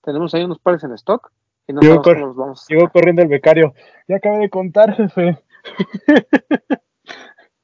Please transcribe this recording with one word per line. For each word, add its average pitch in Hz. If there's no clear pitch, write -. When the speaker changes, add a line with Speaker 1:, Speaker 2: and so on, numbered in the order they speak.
Speaker 1:
Tenemos 151
ahí 170
unos 175
pares 180
en 135
stock -
y 143
no 143
Speaker 2:
Llegó 156
Speaker 1:
sabemos -
Speaker 2:
cor-, 175
Speaker 1:
cómo 147
los 127
vamos 131
a -
Speaker 2:
llegó 156
Speaker 1:
sacar". 175
Speaker 2:
corriendo 175
el 165
becario, 156
"Ya 190
acabé 208
de 208
contar, 196
jefe". 180
<laughs> -